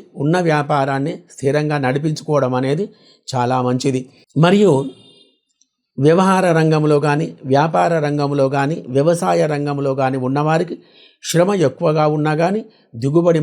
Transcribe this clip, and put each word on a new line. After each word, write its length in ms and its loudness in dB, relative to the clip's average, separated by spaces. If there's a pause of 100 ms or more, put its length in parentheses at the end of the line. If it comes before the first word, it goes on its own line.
(160)
ఉన్న 240 0
వ్యాపారాన్ని 720 -2 (200)
స్థిరంగా 440 -2
నడిపించుకోవడం 800 -2
అనేది 320 -2 (480)
చాలా 260 0
మంచిది. 400 -2 (360)
మరియు 360 4 (1200)
వ్యవహార 540 2
రంగంలో 480 2
కానీ, 280 -2 (180)
వ్యాపార 540 2
రంగంలో 500 0
కానీ, 260 -2 (120)
వ్యవసాయ 600 0
రంగంలో 480 -4
కానీ 220 -2
ఉన్నవారికి 580 -2 (480)
శ్రమ 300 0
ఎక్కువగా 540 0
ఉన్నా 280 0
కానీ 260 0 (340)
దిగుబడి 480 2